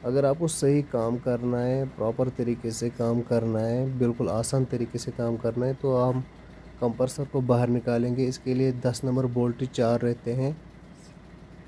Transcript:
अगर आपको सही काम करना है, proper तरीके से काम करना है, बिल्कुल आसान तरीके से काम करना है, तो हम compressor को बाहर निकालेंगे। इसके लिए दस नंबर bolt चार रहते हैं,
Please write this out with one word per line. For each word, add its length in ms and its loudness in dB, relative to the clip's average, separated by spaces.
अगर 200 2
आपको 240 2
सही 360 2
काम 340 0
करना 400 -2
है, 300 0
proper 420 -2
तरीके 420 -2
से 180 -4
काम 320 0
करना 360 2
है, 400 -2
बिल्कुल 300 2
आसान 380 0
तरीके 320 -4
से 140 -6
काम 240 -2
करना 300 -2
है, 80 -2
तो 240 0
हम 220 2
compressor 440 0
को 180 -2
बाहर 260 4
निकालेंगे। 560 2
इसके 300 -2
लिए 260 2
दस 240 0
नंबर 240 2
bolt 380 0
चार 340 2
रहते 320 -2
हैं, 180 0